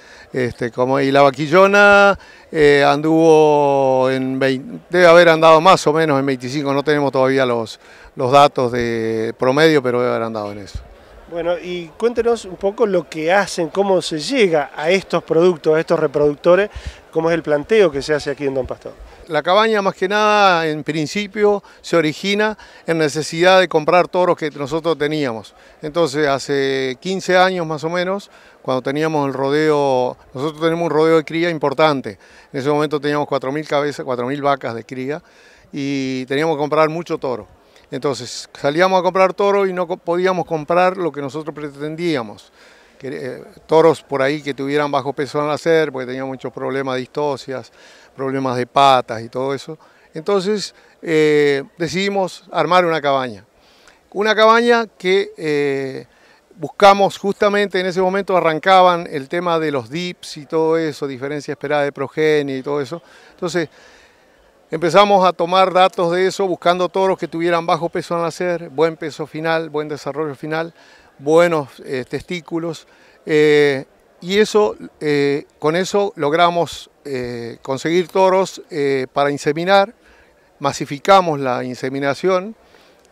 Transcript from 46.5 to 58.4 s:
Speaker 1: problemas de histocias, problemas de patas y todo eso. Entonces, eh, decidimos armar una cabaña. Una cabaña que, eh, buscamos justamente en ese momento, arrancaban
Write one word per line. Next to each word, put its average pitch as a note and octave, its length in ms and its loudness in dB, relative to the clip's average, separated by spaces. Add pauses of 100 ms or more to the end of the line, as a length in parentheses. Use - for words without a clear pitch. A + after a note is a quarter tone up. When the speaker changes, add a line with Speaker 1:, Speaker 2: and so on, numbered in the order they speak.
Speaker 1:
problemas C3 440 -6
de C3 60 -6
histocias, C3 680 -8 (460)
problemas C3+ 400 -4
de B2 100 -4
patas B2+ 560 2
y A2+ 60 -14
todo C3 260 -6
eso. D#3 240 -14 (360)
Entonces, G3 600 -4 (260)
eh, D3+ 600 2 (160)
decidimos F#3 720 -4
armar F3 360 2
una E3 140 0
cabaña. B2+ 440 -2 (680)
Una G#3+ 220 -2
cabaña A3+ 520 4 (120)
que, G3 380 0
eh, C#3 680 -4 (500)
buscamos G3 640 4
justamente G3+ 600 0
en F3+ 80 -2
ese F#3 140 -2
momento, F#3+ 360 0
arrancaban E3+ 720 4